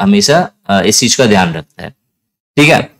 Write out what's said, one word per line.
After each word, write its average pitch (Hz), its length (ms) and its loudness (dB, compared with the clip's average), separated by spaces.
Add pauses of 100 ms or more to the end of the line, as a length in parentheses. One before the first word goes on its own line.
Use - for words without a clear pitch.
हमेशा, 104 500 0 (180)
अ, 98 140 -2
इस 104 180 -2
चीज - 140 -2
का 131 120 2
ध्यान 92 260 0
रखता 156 300 -14
है, 78 80 -14 (640)
ठीक 147 120 2
है। 139 320 0